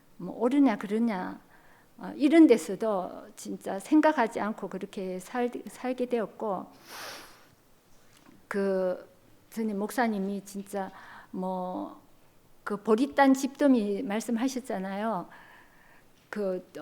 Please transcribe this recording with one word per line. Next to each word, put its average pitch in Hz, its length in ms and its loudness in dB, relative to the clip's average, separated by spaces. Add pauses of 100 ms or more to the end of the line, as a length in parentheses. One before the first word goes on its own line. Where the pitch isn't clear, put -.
(180)
뭐 175 200 -10
옳으냐 254 400 4
그르냐, 196 640 -2 (580)
어, 185 180 -12
이런 302 320 8
데서도 214 640 2 (240)
진짜 196 440 -8
생각하지 302 640 4
않고 208 280 -6
그렇게 185 500 -8
살-, 240 320 -4 (160)
살게 254 400 -6
되었고, 214 580 -4 (1800)
그 190 640 -2 (400)
전에 220 240 -4
목사님이 202 720 -2
진짜 196 460 -8 (400)
뭐 185 720 -8 (600)
그 208 120 -4
보리단 269 580 4
집더미 262 680 2
말씀하셨잖아요. 214 1300 -4 (1040)
그 190 360 -4 (140)